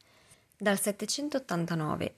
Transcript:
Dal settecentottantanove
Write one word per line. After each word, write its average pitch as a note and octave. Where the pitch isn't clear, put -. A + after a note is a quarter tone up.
Dal G3+
settecentottantanove F3